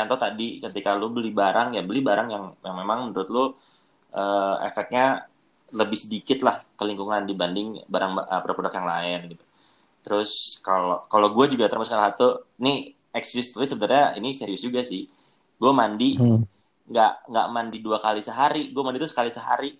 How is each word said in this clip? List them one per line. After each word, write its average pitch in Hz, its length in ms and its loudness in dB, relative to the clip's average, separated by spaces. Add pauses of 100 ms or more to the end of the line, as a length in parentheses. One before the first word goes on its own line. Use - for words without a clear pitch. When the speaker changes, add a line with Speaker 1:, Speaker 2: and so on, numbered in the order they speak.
Speaker 1:
contoh 127 160 0
tadi, 110 440 -4
ketika 101 340 -2
lu 110 160 -2
beli 113 180 -2
barang, 104 440 2
ya 92 100 -2
beli 117 180 0
barang 110 260 2
yang, 101 140 -6 (200)
yang 92 140 -8
memang 110 320 -4
menurut 92 200 -4
lu, 123 140 2 (680)
eh, 98 420 0 (120)
efeknya 123 580 0 (460)
lebih 104 240 0
sedikit 107 480 -4
lah 110 160 2 (160)
ke 107 80 -4
lingkungan 101 400 -2
dibanding 98 640 -4
barang, 95 220 -2 (180)
eh, 92 160 0
produk-produk 92 340 -4
yang 90 120 -4
lain 87 300 -2 (120)
gitu. - 120 -20 (600)
Terus - 640 -4
kalau, 92 420 0
kalau 104 240 6
gue 127 220 6
juga 110 160 2
termasuk 113 240 -2
salah 104 180 4
satu, - 320 2 (160)
nih 139 320 -2 (220)
excuse, - 400 -4
tapi 127 140 0
sebenarnya 123 520 2
ini 135 160 -4
serius 101 280 -6
juga 123 200 -2
sih. 95 220 -8 (500)
Gue 127 160 4
mandi, 123 460 2
Speaker 2:
Hmm. 117 260 6 (460)
Speaker 1:
nggak, 113 220 4 (180)
nggak 113 240 2
mandi 113 260 -6
dua 107 220 0
kali 107 180 0
sehari, 139 540 0
gue 135 100 -2
mandi 127 160 -2
tuh 160 80 -2
sekali 120 240 -2
sehari. 123 460 -4